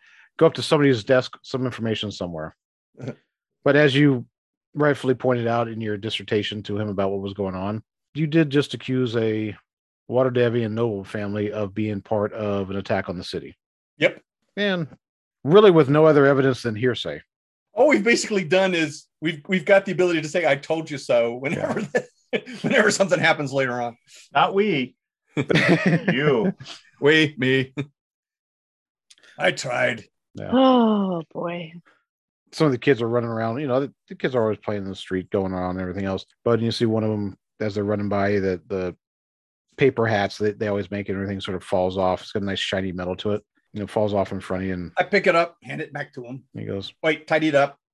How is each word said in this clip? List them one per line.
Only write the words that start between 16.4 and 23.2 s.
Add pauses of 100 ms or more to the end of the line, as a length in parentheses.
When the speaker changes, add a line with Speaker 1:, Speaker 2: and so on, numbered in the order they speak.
Speaker 1:
than
hearsay. (520)
Speaker 2:
All
we've
basically
done
is (160)
we've,
we've
got
the
ability
to
say,
"I
told
you
so,"
whenever, (520)
Speaker 1:
Yeah. (120)
Speaker 2:
<laughs>
whenever
something
happens